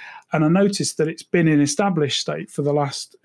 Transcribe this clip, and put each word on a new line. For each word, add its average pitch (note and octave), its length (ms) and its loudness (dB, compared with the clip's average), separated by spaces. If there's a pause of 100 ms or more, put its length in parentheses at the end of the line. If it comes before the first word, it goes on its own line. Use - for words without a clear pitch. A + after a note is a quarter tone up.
(320)
and D3+ 140 2
I - 20 4
noticed G3 500 0
that D#3 120 0
it's - 140 -12
been E3+ 260 2
in D3+ 100 4
established D3+ 640 0
state D#3 280 -8
for - 120 -6
the C#3+ 120 0
last C#3+ 520 -4